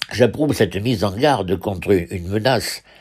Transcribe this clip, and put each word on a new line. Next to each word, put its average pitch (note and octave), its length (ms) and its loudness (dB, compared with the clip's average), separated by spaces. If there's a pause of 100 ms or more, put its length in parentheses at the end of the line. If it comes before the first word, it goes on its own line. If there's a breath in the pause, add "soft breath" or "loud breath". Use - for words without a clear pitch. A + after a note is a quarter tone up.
(100)
j'approuve A3 420 2
cette - 220 0
mise G2+ 300 -2
en G2 100 -2
garde G#2 420 0
contre F2+ 360 -2
une F2 340 0
menace G#2+ 560 -2 (180 soft breath)